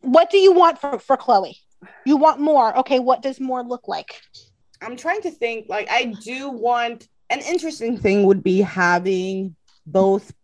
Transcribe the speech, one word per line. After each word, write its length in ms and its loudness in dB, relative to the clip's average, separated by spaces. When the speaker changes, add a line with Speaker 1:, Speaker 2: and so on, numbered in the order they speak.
Speaker 1:
What 260 4
do 80 0
you 160 8
want 260 4
for, 200 -6
for 180 0
Chloe? 400 0
You 140 2
want 220 4
more. 400 2
Okay, 180 0
what 240 0
does 180 -8
more 220 -6
look 260 -12
like? 320 -10
Speaker 2:
I'm 140 -12
trying 260 -6
to 80 -8
think. 400 -8
Like, 200 -6
I 160 0
do 440 -12
want, 580 -4
an 100 -4
interesting 580 -6
thing 280 2
would 160 4
be 180 0
having 960 -2
both 460 0